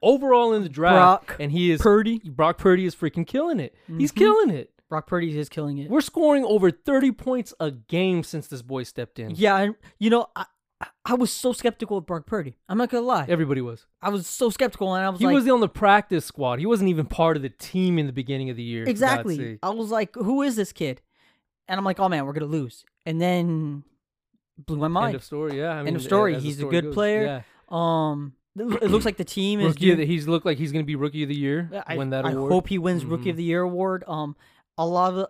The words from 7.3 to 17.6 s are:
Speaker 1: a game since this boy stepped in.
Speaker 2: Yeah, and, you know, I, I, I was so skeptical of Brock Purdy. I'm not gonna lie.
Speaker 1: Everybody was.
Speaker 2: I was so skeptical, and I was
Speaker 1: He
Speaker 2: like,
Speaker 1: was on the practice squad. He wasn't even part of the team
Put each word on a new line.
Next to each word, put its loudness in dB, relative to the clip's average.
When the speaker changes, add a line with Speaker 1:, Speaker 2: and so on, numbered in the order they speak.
Speaker 1:
a -2
game -2
since -10
this -12
boy -8
stepped -12
in. -8
Speaker 2:
Yeah, 2
and, 0
you 2
know, 2
I, -8
I, -12
I 0
was 2
so -2
skeptical -4
of -8
Brock -8
Purdy. -6
I'm -2
not 0
gonna -2
lie. 0
Speaker 1:
Everybody 0
was. -10
Speaker 2:
I -4
was -4
so 0
skeptical, -2
and 0
I 0
was -6
Speaker 1:
He 2
Speaker 2:
like, 4
Speaker 1:
was 4
on 6
the 2
practice 2
squad. -2
He -2
wasn't 2
even 0
part 2
of -4
the -6
team 0